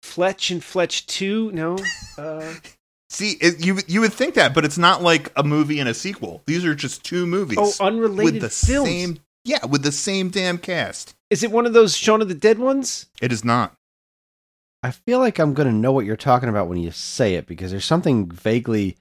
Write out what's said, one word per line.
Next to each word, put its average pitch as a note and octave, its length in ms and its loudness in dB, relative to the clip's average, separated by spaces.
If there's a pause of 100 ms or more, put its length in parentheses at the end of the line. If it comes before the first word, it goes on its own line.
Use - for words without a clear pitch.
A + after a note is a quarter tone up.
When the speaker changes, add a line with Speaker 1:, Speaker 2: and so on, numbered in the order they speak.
Speaker 1:
Fletch F3+ 480 -2
and F3 100 -4
Fletch - 440 -4
Two? G#3+ 460 -2
No. E3 240 -4 (400)
Uh, D#3 420 -10
Speaker 2:
<laughs> - 520 -20
See, G#3 220 -4 (100)
it, E3 220 2
you, F#3+ 220 2
you F#3 140 0
would G#3+ 140 2
think D4+ 220 -2
that, C#3+ 180 4
but D#3 100 2
it's D3 140 -2
not F3 240 4
like D#3+ 340 2
a C#3 60 2
movie D3 380 2
and C3+ 80 -2
a A#2 40 -2
sequel. A#2+ 540 -8
These E3+ 180 -2
are D#3 100 0
just C#3 300 -8
two F3 220 -2
movies E3+ 340 -2
Speaker 1:
Oh, G#3 100 2 (160)
unrelated A3 540 2
Speaker 2:
with - 20 -4
the - 60 -4
Speaker 1:
films. C4+ 400 0
Speaker 2:
same, F3 300 -4 (260)
yeah, - 220 -2
with C#3 160 0
the C#3+ 100 0
same F#3+ 380 -2
damn F#3 260 -2
cast. D#3+ 580 -6 (140)
Speaker 1:
Is F3 140 2
it A3+ 80 -2
one A#3 160 2
of A#3 80 -2
those A3 200 8
Shaun A3 280 4
of G#3 60 -2
the F3+ 60 -4
Dead G#3+ 240 4
ones? C4 520 -2 (100)
Speaker 2:
It B2 100 0
is A2 140 -2
not. A#2+ 300 2 (1080)
Speaker 3:
I B2+ 100 -4
feel B3 260 -2
like B3+ 200 2
I'm D3+ 140 2
gonna C3+ 200 2
know A2+ 200 2
what B2+ 140 0
you're A2 100 -2
talking B2 320 2
about G2+ 200 0
when F2 100 -4
you E2+ 120 -4
say - 440 -2
it, E2 120 -4
because F2+ 240 -10
there's G2 140 -6
something C#3 460 2
vaguely A2 720 -2